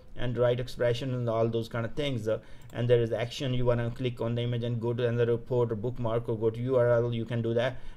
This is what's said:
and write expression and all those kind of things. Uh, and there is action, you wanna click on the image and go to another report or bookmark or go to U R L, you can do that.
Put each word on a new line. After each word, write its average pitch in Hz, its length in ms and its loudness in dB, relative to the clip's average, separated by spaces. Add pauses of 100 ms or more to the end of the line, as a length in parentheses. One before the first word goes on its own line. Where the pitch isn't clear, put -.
(160)
and 120 200 -2
write 120 220 4
expression 123 560 -2
and 123 140 -2
all 113 200 2
those 113 200 -2
kind 117 180 -4
of - 80 -8
things. 131 320 -2
Uh, 110 140 0 (320)
and 120 180 0
there 120 100 8
is 113 120 0
action, 120 420 -2
you 123 100 2
wanna 117 260 2
click 120 300 -4
on 117 140 -2
the 120 80 -2
image 120 220 -2
and 120 160 -2
go 117 120 0
to 120 140 0
another 117 260 2
report 120 380 0
or 117 60 -2
bookmark 120 520 -2
or 113 80 0
go 113 140 2
to 117 100 -2
U 131 160 2
R 120 120 6
L, 120 260 4
you 113 100 -2
can 117 180 -2
do 117 120 0
that. 123 220 0 (200)